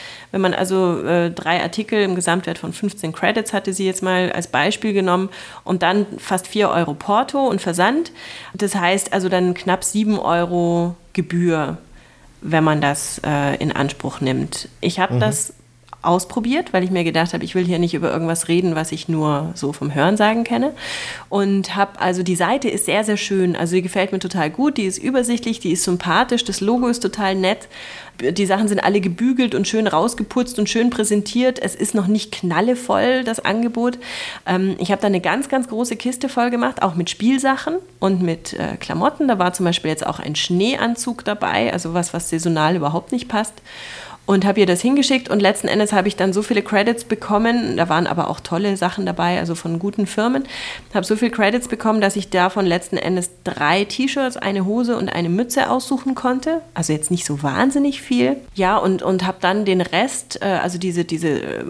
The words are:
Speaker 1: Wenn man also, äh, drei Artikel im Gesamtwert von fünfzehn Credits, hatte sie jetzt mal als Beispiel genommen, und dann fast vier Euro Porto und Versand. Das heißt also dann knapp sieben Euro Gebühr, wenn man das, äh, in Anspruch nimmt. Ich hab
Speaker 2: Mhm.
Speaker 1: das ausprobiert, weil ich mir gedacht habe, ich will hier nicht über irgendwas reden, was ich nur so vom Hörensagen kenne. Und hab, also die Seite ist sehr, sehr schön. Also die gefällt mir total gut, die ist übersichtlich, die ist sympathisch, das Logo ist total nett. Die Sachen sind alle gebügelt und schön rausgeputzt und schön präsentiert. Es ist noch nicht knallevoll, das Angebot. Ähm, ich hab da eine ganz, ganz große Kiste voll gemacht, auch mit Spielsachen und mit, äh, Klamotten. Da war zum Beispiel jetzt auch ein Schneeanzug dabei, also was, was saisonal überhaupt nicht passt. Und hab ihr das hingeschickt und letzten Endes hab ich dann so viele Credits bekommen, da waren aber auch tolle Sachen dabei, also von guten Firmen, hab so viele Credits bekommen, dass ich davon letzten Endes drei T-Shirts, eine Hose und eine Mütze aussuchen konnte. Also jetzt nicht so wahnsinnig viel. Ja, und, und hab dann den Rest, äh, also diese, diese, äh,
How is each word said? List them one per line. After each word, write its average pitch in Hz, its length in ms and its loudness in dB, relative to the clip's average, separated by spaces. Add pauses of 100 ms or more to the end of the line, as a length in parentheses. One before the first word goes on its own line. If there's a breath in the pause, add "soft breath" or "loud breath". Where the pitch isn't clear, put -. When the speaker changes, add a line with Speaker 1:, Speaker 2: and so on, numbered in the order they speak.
(320 loud breath)
Speaker 1:
Wenn 190 100 0
man 185 120 2
also, 185 500 2
äh, 170 280 2
drei 170 300 0
Artikel 208 400 0
im 190 140 2
Gesamtwert 175 420 0
von 170 160 -8
fünfzehn 185 400 -4
Credits, 214 400 0
hatte 196 200 -2
sie 190 120 -2
jetzt 185 180 -2
mal 185 280 2
als - 160 -4
Beispiel 196 460 0
genommen, 190 360 2 (360 loud breath)
und 180 160 0
dann 196 240 4 (120)
fast 185 300 -4
vier 208 220 0
Euro 160 240 0
Porto 262 540 0
und 196 140 0
Versand. 202 500 0 (420 loud breath)
Das 196 220 -2
heißt 185 380 0
also 185 160 2
dann 180 240 2
knapp 185 300 -2
sieben 208 360 0
Euro 175 760 0 (180)
Gebühr, 165 640 0 (640 loud breath)
wenn 156 240 2
man 151 160 4
das, 143 440 -2
äh, 143 320 0
in 151 160 0
Anspruch - 460 -4
nimmt. 131 480 -2 (140)
Ich 175 180 -2
hab 180 120 0
Speaker 2:
Mhm. 123 100 0
Speaker 1:
das - 320 -2 (480)
ausprobiert, 233 720 0
weil 180 140 0
ich 180 60 -2
mir 175 120 0
gedacht 165 300 0
habe, - 100 -4
ich 165 120 -6
will 180 100 2
hier 180 120 0
nicht 170 160 2
über 156 160 0
irgendwas 165 380 -2
reden, 175 260 2
was 160 200 -4
ich - 160 -10
nur 156 460 0
so 143 180 -4
vom 143 200 -4
Hörensagen 214 520 2
kenne. 240 260 0 (560 loud breath)
Und 196 480 0
hab, 196 260 0
also 180 220 0
die 175 140 0
Seite 233 320 2
ist - 160 -2
sehr, 202 180 2
sehr 208 140 0
schön. 185 400 2
Also 170 180 0
die 185 60 4
gefällt 185 320 -2
mir 190 60 0
total 180 300 -2
gut, 285 280 0
die 202 80 0
ist 185 120 -2
übersichtlich, 240 640 0
die 170 140 0
ist 180 100 0
sympathisch, 185 640 2
das - 160 -4
Logo 240 260 2
ist 240 140 0
total 190 340 0
nett. 190 320 0 (540 loud breath)
Die 175 240 2
Sachen 196 240 2
sind 208 120 0
alle 196 200 2
gebügelt 240 520 0
und 190 140 0
schön 220 200 2
rausgeputzt 220 680 0
und 208 120 0
schön 240 200 4
präsentiert. 220 720 0
Es 190 140 -4
ist - 200 -2
noch 196 120 2
nicht 208 240 0
knallevoll, 240 920 0
das 226 180 -4
Angebot. 233 540 0 (480 loud breath)
Ähm, 190 340 0
ich 185 140 0
hab 190 80 0
da 214 60 2
eine 190 120 2
ganz, 185 300 0
ganz 254 180 0
große 226 300 -2
Kiste 254 320 -4
voll 247 200 0
gemacht, 240 320 -2
auch 180 140 0
mit 175 140 -2
Spielsachen 269 640 0 (240)
und 190 220 2
mit, 165 320 -2
äh, - 260 -4
Klamotten. 269 480 0
Da 226 100 2
war 180 140 2
zum 180 140 0
Beispiel 165 260 0
jetzt 156 160 -4
auch - 120 -6
ein 151 180 -6
Schneeanzug 233 880 0
dabei, - 480 0
also 170 200 -4
was, 175 200 -2
was 170 160 -4
saisonal 165 480 2
überhaupt 156 340 -2
nicht 240 160 -2
passt. 220 280 -4 (720 loud breath)
Und 196 200 4
hab 202 140 2
ihr 190 80 6
das 180 140 4
hingeschickt 262 480 4
und 208 100 2
letzten 202 280 2
Endes 208 240 2
hab 196 140 4
ich 208 100 0
dann 190 180 2
so 208 100 0
viele 208 180 2
Credits 214 420 2
bekommen, 220 720 0
da - 120 2
waren 165 160 4
aber 165 240 0
auch - 100 -4
tolle 196 380 0
Sachen 185 300 -2
dabei, 175 320 0
also 170 160 -2
von 170 240 -4
guten 202 260 -2
Firmen, 247 380 0 (500 loud breath)
hab 190 100 0
so 214 120 2
viele 214 160 2
Credits 220 360 2
bekommen, 220 320 0
dass 196 160 2
ich 196 140 -4
davon 190 380 2
letzten 175 300 0
Endes 180 340 -2 (120)
drei 175 420 2
T-Shirts, 262 520 -2
eine 196 300 0
Hose 233 300 0
und - 120 -2
eine 170 200 0
Mütze 240 420 2
aussuchen 262 420 0
konnte. 262 480 -2 (140)
Also 160 180 0
jetzt 151 160 -2
nicht 175 160 0
so 143 160 -4
wahnsinnig 269 640 2
viel. 254 320 2 (180)
Ja, 190 240 2
und, 190 240 2
und 180 240 0
hab 190 160 -4
dann 196 240 0
den 185 160 2
Rest, 185 600 -2
äh, - 20 -2
also 180 320 0
diese, 175 280 -2
diese, 165 240 -2
äh, 67 400 -2